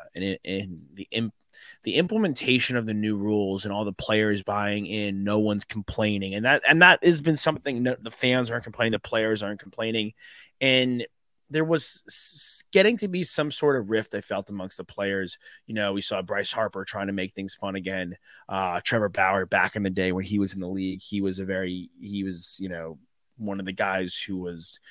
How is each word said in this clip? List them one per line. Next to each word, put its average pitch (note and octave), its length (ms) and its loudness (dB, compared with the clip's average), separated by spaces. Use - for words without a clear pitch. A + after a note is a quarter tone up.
and, F#2+ 300 -4
and F#2 380 -6
the G2 160 -14
imp-, A2+ 240 -4
the G#2 140 -2
implementation D3 800 2
of A2+ 100 -2
the A2 80 -2
new G#2 220 0
rules G2+ 480 0
and G2+ 100 -4
all G#2+ 100 -4
the G2+ 80 -4
players G#2+ 520 2
buying G#2 420 -2
in, G2 380 -4
no G#2 160 2
one's G#2 240 2
complaining. G2+ 720 -2
And G#2+ 80 -2
that, C#3 240 6
and D#3+ 140 8
that F3+ 200 10
has E3+ 180 6
been D#3 140 2
something C#3 480 0
that B2+ 220 -2
the A2+ 80 -10
fans B2 400 2
aren't A#2 100 -4
complaining, A2+ 300 0
the G#2+ 80 0
players A2 420 0
aren't G2+ 160 -4
complaining. A2 540 -4
And B2+ 440 4
there D#3 160 0
was D#3+ 440 0
s-, - 260 -4
s-, - 380 -4
getting G#3 240 6
to G#3 100 -4
be F3+ 160 -2
some D3+ 300 -2
sort C#3+ 240 2
of G#2 120 -4
rift, G#2+ 280 0
I G2+ 40 -4
felt, G2+ 300 -6
amongst F#2+ 280 -6
the F#2 60 -10
players. G2 540 -4
You A2+ 80 -6
know, G#2 160 0
we G2 100 -2
saw G2 180 -2
Bryce G2+ 300 -4
Harper - 340 -2
trying G2+ 220 -6
to G2 60 -2
make F#2+ 220 -4
things G2 200 -8
fun G2 220 -6
again. F#2 400 -6
Uh, F#2 340 -2
Trevor A2 260 2
Bauer, F#2+ 380 2
back F#2+ 300 2
in G#2 80 0
the G2 60 0
day F#2 200 2
when F#2 140 -2
he G2+ 160 0
was G2 140 0
in G2 60 -8
the F2+ 80 -6
league, F#2+ 320 -4
he G2+ 200 -6
was F#2+ 180 -2
a G2 60 -6
very, F#2 440 -4
he G2+ 240 -6
was, F2+ 340 -6
you F#2+ 100 -6
know, E2 300 -10
one G2+ 240 -6
of F#2+ 60 -8
the F#2+ 40 -4
guys F#2+ 460 -2
who F#2+ 220 -6
was F2 420 -8